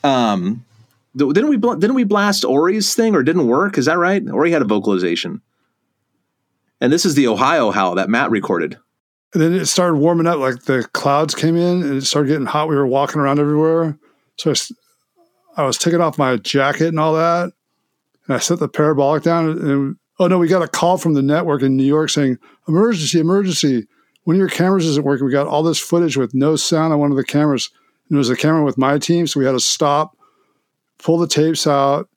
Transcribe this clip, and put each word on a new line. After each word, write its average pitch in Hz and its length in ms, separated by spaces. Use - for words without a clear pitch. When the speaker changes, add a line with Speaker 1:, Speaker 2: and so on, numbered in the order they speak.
Speaker 1:
um, 113 600
th-, 143 140
didn't 240 180
we 277 60
bl-, 233 180
didn't 208 220
we 247 80
blast 202 400
Ori's 180 500
thing 226 200
or 151 60
it 127 40
didn't 160 220
work? 170 320
Is 127 80
that 170 120
right? 180 320
Ori 151 200
had 156 120
a 113 40
vocalization. 95 760
And 127 120
this 175 120
is 160 100
the 139 140
Ohio 123 420
howl 95 260
that 95 140
Matt 120 200
recorded. 95 480
Speaker 2:
And 165 100
then 165 120
it 165 120
started 180 300
warming 165 300
up, 170 120
like, 131 260
the 127 280
clouds 147 420
came 165 220
in 180 260
and 143 120
it 135 120
started 147 220
getting 143 180
hot. 151 220
We 151 80
were 139 100
walking 139 340
around 139 180
everywhere. 151 600
So 160 120
I - 20
s-, - 200
I 151 80
was 127 140
taking 170 220
off 160 180
my 127 180
jacket 143 520
and 160 120
all 156 140
that. 170 380
And 131 100
I - 20
set 175 200
the 147 100
parabolic 147 540
down. 165 280
And, 139 460
oh, 185 80
no, 185 120
we 170 100
got 180 140
a 156 60
call 175 300
from 170 160
the 139 80
network 147 400
in 135 140
New 135 80
York 147 260
saying, 135 280
"Emergency, 170 520
emergency. 160 680
One 170 120
of 196 40
your 190 80
cameras 185 380
isn't 147 180
working." 139 220
We 127 60
got 143 140
all 147 160
this 165 160
footage 165 380
with 127 180
no 147 220
sound 160 360
on 147 60
one 143 120
of 135 60
the 135 80
cameras. 147 460
And 151 80
it - 20
was 123 120
a 127 60
camera 156 280
with 135 140
my 139 200
team, 170 280
so - 140
we 127 60
had 135 60
to 123 80
stop, 151 560
pull 165 200
the 170 80
tapes 156 400
out. 139 500